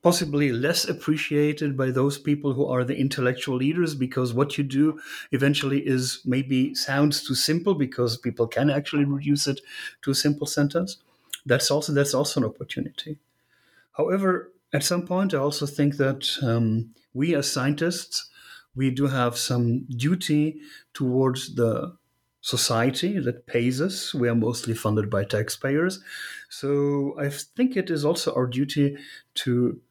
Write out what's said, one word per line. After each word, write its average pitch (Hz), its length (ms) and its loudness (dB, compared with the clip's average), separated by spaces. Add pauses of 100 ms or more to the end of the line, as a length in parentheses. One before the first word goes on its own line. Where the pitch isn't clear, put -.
possibly 147 480 2
less 135 340 0
appreciated 151 920 0
by 131 120 0
those 135 280 0
people 143 340 0
who 139 140 0
are 127 180 0
the 123 100 -4
intellectual 127 640 0
leaders, 156 380 0
because 127 400 -2
what 143 240 0
you 147 40 0
do 147 380 0 (320)
eventually 139 480 2
is 127 460 -2
maybe 131 480 0
sounds 143 520 0
too 127 80 -2
simple 170 400 0
because 123 440 -2
people 117 280 -2
can 131 220 0
actually 143 380 0
reduce 143 400 0
it 139 160 -4 (400)
to 139 80 -2
a 135 40 2
simple 147 320 0
sentence, 170 520 0 (480)
that's 127 240 2
also, 147 200 0
that's 143 220 2
also 147 260 0
an 123 60 2
opportunity. - 720 -8 (760)
However, 185 600 0 (220)
at 139 100 2
some 180 220 0
point, 185 260 0
I 147 60 2
also 147 260 0
think 143 320 0
that, 135 320 0 (140)
um, 117 480 2 (240)
we 156 200 0
as 139 160 0
scientists, 147 760 -2 (480)
we 131 140 0
do 135 160 0
have 123 320 2
some 120 480 2
duty 151 720 2 (320)
towards 127 640 0
the 117 420 0 (460)
society 131 800 0
that 123 260 -4
pays 127 340 2
us. 190 320 -2
We 120 160 2
are 117 60 2
mostly 117 400 0
funded 107 340 0
by 101 160 0
taxpayers. 139 760 -2 (500)
So 143 680 0
I 143 120 -2
think 254 440 -2
it 185 140 -2
is 151 160 0
also 156 300 0
our 127 120 2
duty 143 520 0 (380)
to 123 440 0 (100)